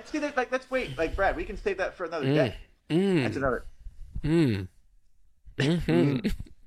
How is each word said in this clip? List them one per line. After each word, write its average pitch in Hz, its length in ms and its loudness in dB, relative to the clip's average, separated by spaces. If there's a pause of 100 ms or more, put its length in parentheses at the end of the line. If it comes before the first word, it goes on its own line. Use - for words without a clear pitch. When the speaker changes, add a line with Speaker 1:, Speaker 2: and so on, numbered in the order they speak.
Speaker 1:
see, - 140 -4
that, 285 180 -4
like, 247 160 -2
let's 254 180 -4
wait. 202 280 -4
Like, 160 180 0
Brad, 190 200 2
we 170 80 -4
can 196 120 -10
save 190 220 -2
that 180 180 -2
for 185 80 -8
another 160 220 -4
Speaker 2:
Mm. 135 80 4
Speaker 1:
day. 151 220 2 (340)
Speaker 2:
Mm. 175 320 4
Speaker 1:
That's 107 140 0
another. 131 280 -2 (580)
Speaker 2:
Mm. 139 460 2 (920)
Mm-hmm. 156 320 2 (360)
Speaker 1:
Mm. - 80 2 (320)